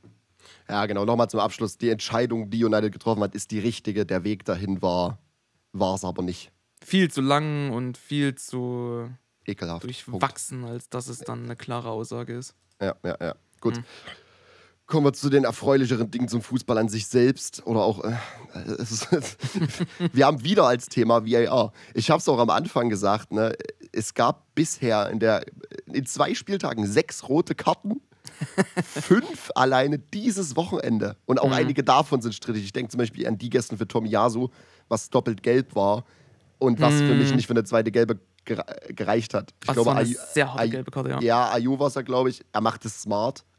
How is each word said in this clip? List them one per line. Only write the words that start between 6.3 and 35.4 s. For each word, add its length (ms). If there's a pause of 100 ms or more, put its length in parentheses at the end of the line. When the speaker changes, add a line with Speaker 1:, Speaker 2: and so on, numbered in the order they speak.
Speaker 2:
Viel 280
zu 100
lang 500
und 280
viel 380
zu 720 (340)
Speaker 1:
Ekelhaft. 400
Speaker 2:
durchwachsen, 800
als 240
dass 200
es 100
dann 260
eine 120
klare 340
Aussage 480
ist. 160 (260)
Speaker 1:
Ja, 140 (100)
ja, 160
ja. 140 (260)
Gut. 160
Speaker 2:
Hm. 80 (1000)
Speaker 1:
Kommen 200
wir 60
zu 180
den 140
erfreulicheren 640
Dingen 180
zum 140
Fußball 360
an 100
sich 180
selbst. 600
Oder 160
auch, 200
äh, 120 (640)
es 120
ist, 220
<laughs> 1000
wir 140
haben 160
wieder 240
als 220
Thema 340
V 40 (100)
A 40
R. 320 (220)
Ich 160
hab's 180
auch 120
am 100
Anfang 380
gesagt, 420
ne? 220 (400)
Es 220
gab 400
bisher 560
in 100
der, 240 (480)
in 140
zwei 280
Spieltagen 520
sechs 420
rote 260
Karten. 460 (420)
Speaker 2:
<laughs> 400
Speaker 1:
Fünf 720
alleine 440
dieses 580
Wochenende. 680
Und 160
auch 80
Speaker 2:
Mhm. 60
Speaker 1:
einige 300
davon 360
sind 140
strittig. 300
Ich 80
denk 180
zum 80
Beispiel 300
an 100
die 120
gestern 280
für 80
Tomiyasu, 640 (400)
was 220
doppelt 320